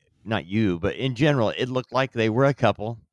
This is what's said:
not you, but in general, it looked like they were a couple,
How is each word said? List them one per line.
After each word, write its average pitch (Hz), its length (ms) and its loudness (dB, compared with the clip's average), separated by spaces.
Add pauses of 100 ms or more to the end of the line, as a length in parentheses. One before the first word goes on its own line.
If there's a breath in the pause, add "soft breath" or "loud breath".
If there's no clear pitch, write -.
(260)
not 98 200 -4
you, 95 340 0
but 85 160 -4
in 123 200 -4
general, 131 340 2
it 87 180 -4
looked 127 240 -4
like 131 200 0
they 110 180 2
were 120 160 2
a 139 80 4
couple, 110 460 -2 (140)